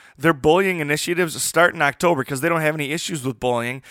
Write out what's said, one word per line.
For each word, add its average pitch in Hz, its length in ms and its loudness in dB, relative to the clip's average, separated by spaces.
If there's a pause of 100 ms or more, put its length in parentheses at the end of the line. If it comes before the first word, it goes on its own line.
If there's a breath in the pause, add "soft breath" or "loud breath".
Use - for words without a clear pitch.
(180 soft breath)
their 160 160 2
bullying 170 460 2
initiatives 156 640 -2
start 170 320 2
in 170 60 -4
October 147 440 2
'cause 135 180 -6
they 165 80 2
don't 165 100 0
have 156 140 0
any 143 160 -4
issues 156 340 -6
with 127 160 -4
bullying 123 500 -2